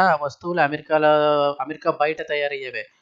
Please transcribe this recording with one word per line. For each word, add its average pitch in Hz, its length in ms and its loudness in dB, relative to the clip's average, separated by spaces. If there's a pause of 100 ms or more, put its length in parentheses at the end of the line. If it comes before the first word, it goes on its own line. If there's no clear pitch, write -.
(160)
వస్తువులు 160 460 -4
అమెరికాలో, 151 500 2 (500)
అమెరికా 156 300 -4
బయట 156 300 -2
తయారయ్యేవే. 139 640 -6 (180)